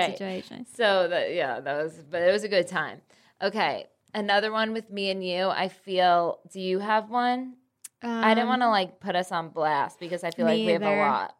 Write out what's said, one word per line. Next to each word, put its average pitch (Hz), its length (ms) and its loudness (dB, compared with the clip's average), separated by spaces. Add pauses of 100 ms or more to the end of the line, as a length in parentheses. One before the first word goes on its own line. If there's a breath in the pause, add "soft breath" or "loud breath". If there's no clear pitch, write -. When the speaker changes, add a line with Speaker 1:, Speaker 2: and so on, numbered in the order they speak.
Speaker 1:
okay. 160 80 -2
Speaker 2:
situation. 190 540 -10 (100)
Speaker 1:
So 196 320 4
that, 151 260 -2
yeah, 135 240 -2
that 139 240 -4
was, 160 120 -6 (140)
but 170 140 -2
it 180 80 6
was 202 140 2
a 214 40 -4
good 180 200 2
time. 151 320 -4 (420 soft breath)
Okay, 185 440 0 (280)
another 208 380 0
one 220 220 0
with 226 160 -8
me 196 200 -4
and 190 140 -4
you. 180 240 -2
I 185 200 -2
feel, 180 720 2 (140)
do 190 80 -12
you 185 180 0
have 214 320 0
one? 247 440 -2 (460)
I 226 340 0
didn't 233 100 2
Speaker 2:
Um, 247 160 0
Speaker 1:
wanna, 240 100 2
like, 196 300 0
put 190 160 -4
us 180 160 -2
on 165 160 -4
blast 151 500 0
because 170 240 -8
I 170 80 -4
feel 226 140 -4
like 220 140 4
Speaker 2:
me 220 80 0
Speaker 1:
we 175 60 2
have 170 100 0
a 208 40 -2
Speaker 2:
either. 202 140 2
Speaker 1:
lot. 127 400 0